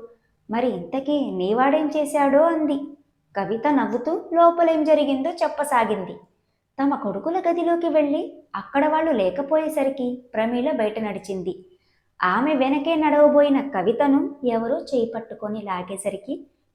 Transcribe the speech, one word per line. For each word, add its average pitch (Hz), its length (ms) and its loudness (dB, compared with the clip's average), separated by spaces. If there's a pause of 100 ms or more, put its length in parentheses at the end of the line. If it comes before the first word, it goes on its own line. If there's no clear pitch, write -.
(500)
"మరి 240 180 0
ఇంతకీ 240 640 -2
నీవాడేం 254 640 2
చేశాడో?" 285 420 2
అంది. 311 420 2 (560)
కవిత 208 320 -2
నవ్వుతూ 254 520 0 (120)
లోపలేం 339 520 4
జరిగిందో 285 460 2
చెప్పసాగింది. 240 800 -2 (720)
తమ 277 120 2
కొడుకుల 233 560 -4
గదిలోకి 339 380 0
వెళ్ళి 302 540 0 (120)
అక్కడ 277 340 0
వాళ్ళు 320 220 0
లేకపోయేసరికి 269 1120 0 (120)
ప్రమీల 240 360 0
బయట 214 300 -2
నడిచింది. 190 640 -8 (580)
ఆమె 226 320 0
వెనకే 277 420 0
నడవబోయిన 294 720 4
కవితను 240 760 0
ఎవరో 240 340 0
చేయి 233 360 -4
పట్టుకొని 214 480 -10
లాగేసరికి 196 840 -8 (280)